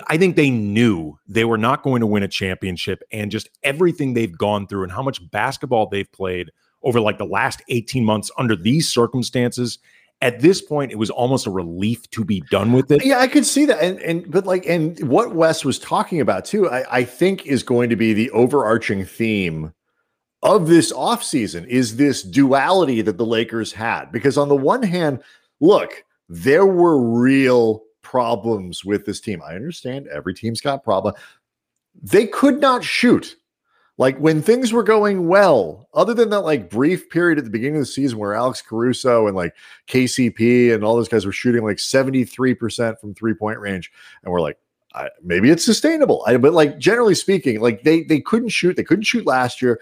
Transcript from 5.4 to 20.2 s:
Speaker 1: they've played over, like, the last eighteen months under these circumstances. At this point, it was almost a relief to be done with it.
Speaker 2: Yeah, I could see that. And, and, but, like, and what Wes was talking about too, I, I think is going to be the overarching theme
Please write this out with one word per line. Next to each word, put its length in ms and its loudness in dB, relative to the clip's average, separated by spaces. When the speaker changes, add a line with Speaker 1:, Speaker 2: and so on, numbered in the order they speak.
Speaker 1:
they've 240 -6
played 400 -8
over, 160 0
like, 180 0
the 80 -8
last 440 -4
eighteen 360 -2
months 320 0
under 180 0
these 340 0
circumstances. 880 -2
At 180 -2
this 200 4
point, 300 -6
it 80 -12
was 100 -2
almost 380 -2
a 20 -4
relief 640 -6
to 120 -6
be 180 -2
done 220 2
with 180 2
it. 120 4
Speaker 2:
Yeah, 160 2
I 80 4
could 180 2
see 200 0
that. 160 2
And, 200 -2
and, 280 -6
but, 160 0
like, 220 -2
and 320 -2
what 240 2
Wes 320 0
was 140 -2
talking 420 -2
about 240 -2
too, 240 0
I, 300 -4
I 40 2
think 440 -2
is 160 -2
going 260 0
to 60 0
be 180 2
the 160 0
overarching 760 0
theme 720 -4